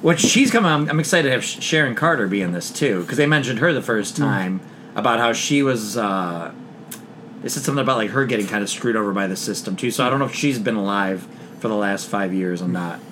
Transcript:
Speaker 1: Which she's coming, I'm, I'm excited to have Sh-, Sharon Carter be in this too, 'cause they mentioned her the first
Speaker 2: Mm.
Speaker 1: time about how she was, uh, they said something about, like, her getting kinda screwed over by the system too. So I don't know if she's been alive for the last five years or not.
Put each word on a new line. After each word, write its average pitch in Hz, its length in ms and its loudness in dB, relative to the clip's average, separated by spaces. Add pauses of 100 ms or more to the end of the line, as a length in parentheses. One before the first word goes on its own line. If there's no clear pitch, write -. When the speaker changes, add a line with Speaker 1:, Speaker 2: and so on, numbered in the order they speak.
Speaker 1:
Which 165 180 4
she's 254 300 4
coming, 208 200 4
I'm, 151 200 2
I'm 156 100 2
excited 156 280 4
to 127 40 2
have 123 100 2
Sh-, - 200 -8
Sharon 147 320 2
Carter 151 320 2
be 98 160 0
in 87 100 0
this 87 180 -4
too, 101 380 0
'cause 113 80 -4
they 147 80 4
mentioned 131 360 2
her 165 120 4
the 131 80 0
first 107 360 -2
Speaker 2:
Mm. - 20 0
Speaker 1:
time 95 420 0 (340)
about 117 260 2
how 117 120 4
she 143 300 2
was, 113 340 0
uh, 92 540 -2 (920)
they 120 60 -6
said 131 140 -4
something 143 200 0
about, 123 140 2
like, 107 140 0
her 135 160 2
getting 110 200 0
kinda 101 200 -2
screwed 117 280 -2
over 104 180 0
by 98 140 0
the 92 100 -4
system 98 380 -6
too. 120 160 -2
So 123 160 0
I 123 40 0
don't 135 80 2
know 135 80 0
if - 80 -6
she's 139 240 0
been 110 180 -2
alive 98 500 0 (320)
for 117 100 -4
the 110 60 -2
last 98 320 -2
five 98 280 -2
years 90 260 -2
or 90 80 -2
not. 87 320 -4 (120)